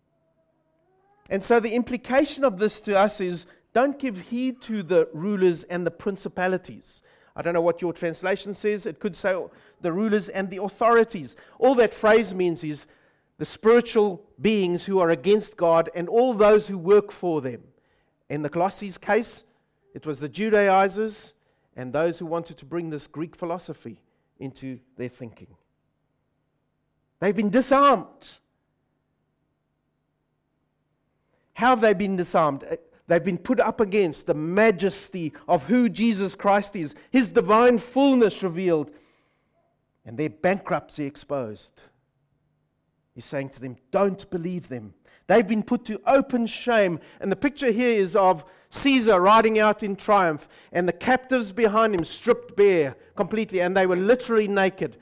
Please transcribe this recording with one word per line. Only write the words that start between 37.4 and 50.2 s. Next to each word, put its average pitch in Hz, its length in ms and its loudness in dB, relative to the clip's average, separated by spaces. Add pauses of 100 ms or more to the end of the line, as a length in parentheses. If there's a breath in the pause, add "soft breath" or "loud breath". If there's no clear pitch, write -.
fullness 254 640 2
revealed, 170 480 -2 (1120 soft breath)
and 113 120 -16
their 151 140 -4
bankruptcy 170 760 -4
exposed. 131 800 -10 (1300)
He's 120 80 -18
saying 139 260 -8
to 120 100 -20
them, 123 160 -14 (140)
"Don't 196 400 -2
believe 180 380 -8
them." 110 260 -14 (320 soft breath)
They've 208 200 4
been 214 180 -2
put 240 220 -4
to 214 200 -10
open 262 400 2
shame. 202 540 0 (200 loud breath)
And 196 100 -4
the 185 60 0
picture 269 360 -2
here 233 280 2
is 180 140 -2
of 185 300 2 (260 soft breath)
Caesar 226 500 2
riding 220 380 4
out 214 240 2
in 196 140 -6
triumph 180 520 0 (240 soft breath)